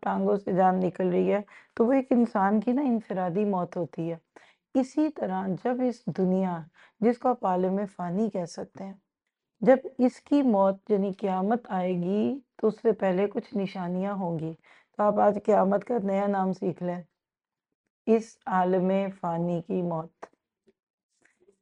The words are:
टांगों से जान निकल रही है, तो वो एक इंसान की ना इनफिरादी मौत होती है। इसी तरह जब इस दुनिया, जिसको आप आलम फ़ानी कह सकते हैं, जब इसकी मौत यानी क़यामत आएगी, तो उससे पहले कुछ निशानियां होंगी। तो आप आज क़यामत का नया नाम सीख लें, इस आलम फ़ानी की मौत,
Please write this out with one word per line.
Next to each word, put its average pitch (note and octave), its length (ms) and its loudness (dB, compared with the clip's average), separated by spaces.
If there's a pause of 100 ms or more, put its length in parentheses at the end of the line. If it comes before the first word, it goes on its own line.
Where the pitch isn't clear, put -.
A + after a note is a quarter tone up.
टांगों G3 340 0
से G3+ 180 -4
जान F#3 240 4
निकल F#3 280 -2
रही F3+ 220 2
है, G3+ 160 0 (320)
तो A#3 80 4
वो B3 80 4
एक C4 200 0
इंसान A3 480 2
की B3 120 -2
ना C#4 100 0
इनफिरादी G#3 640 -2
मौत F3+ 320 -2
होती E3+ 320 -6
है। E3 120 -8 (540)
इसी C4+ 360 0
तरह F#3+ 460 -4
जब B3 260 -2
इस A#3+ 260 -4
दुनिया, F#3 560 0 (360)
जिसको A#3 280 2
आप B3 180 -2
आलम F#3 400 0
फ़ानी F#3 440 -4
कह F3+ 160 -4
सकते - 380 -14
हैं, G3 160 -16 (600)
जब B3+ 200 6 (180)
इसकी C#4 420 2
मौत G3 480 2
यानी G3+ 240 2
क़यामत G3 560 -2
आएगी, F#3+ 720 -2 (160)
तो A3 100 2
उससे G#3+ 260 0
पहले G3 320 0
कुछ - 280 -8
निशानियां F#3+ 640 -4
होंगी। E3 340 -4
तो - 500 -10
आप G#3 160 2
आज G#3 200 4
क़यामत G3 460 2
का A#3+ 160 -2
नया G3 260 -2
नाम F#3+ 260 0
सीख F3+ 300 -6
लें, F3 220 -6 (1000)
इस A3 320 0 (100)
आलम F#3 600 2
फ़ानी E3+ 500 -4
की F#3 220 -4
मौत, E3+ 460 -8 (1300)